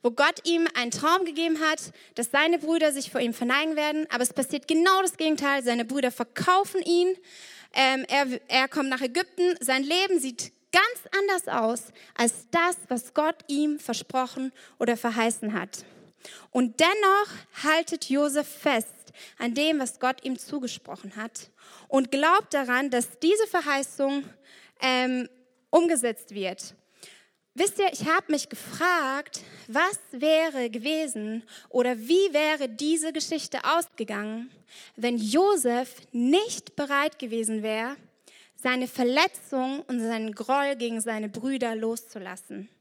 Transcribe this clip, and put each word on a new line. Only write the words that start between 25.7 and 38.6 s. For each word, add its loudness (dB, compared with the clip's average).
umgesetzt 2
wird. -8
Wisst 0
ihr, 2
ich -6
hab 0
mich -2
gefragt, -4
was 0
wäre 2
gewesen -4
oder 0
wie 2
wäre 0
diese -2
Geschichte -4
ausgegangen, -4
wenn -2
Josef 2
nicht 0
bereit 0
gewesen -4
wäre, -4
seine -2